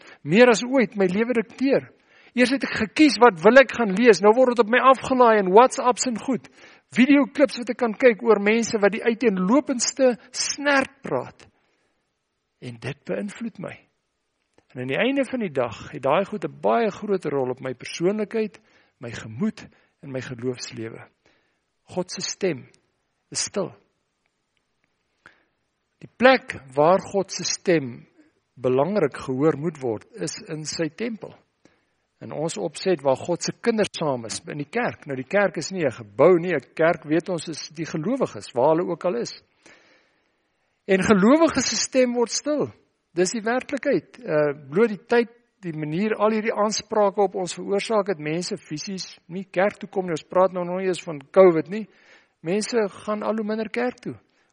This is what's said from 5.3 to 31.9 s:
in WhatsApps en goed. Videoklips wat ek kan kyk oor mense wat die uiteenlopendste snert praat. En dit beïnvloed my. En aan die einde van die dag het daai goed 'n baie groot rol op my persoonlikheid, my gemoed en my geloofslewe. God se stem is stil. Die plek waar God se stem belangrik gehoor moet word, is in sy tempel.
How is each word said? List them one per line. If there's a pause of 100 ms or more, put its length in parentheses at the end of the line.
in
WhatsApps
en
goed. (480)
Videoklips
wat
ek
kan
kyk
oor
mense
wat
die
uiteenlopendste (180)
snert (100)
praat. (1200)
En
dit
beïnvloed
my. (960)
En
aan
die
einde
van
die
dag
het
daai
goed
'n
baie
groot
rol
op
my
persoonlikheid, (400)
my
gemoed (340)
en
my
geloofslewe. (880)
God
se
stem (640)
is
stil. (2250)
Die
plek (180)
waar
God
se
stem (480)
belangrik
gehoor
moet
word,
is
in
sy
tempel. (880)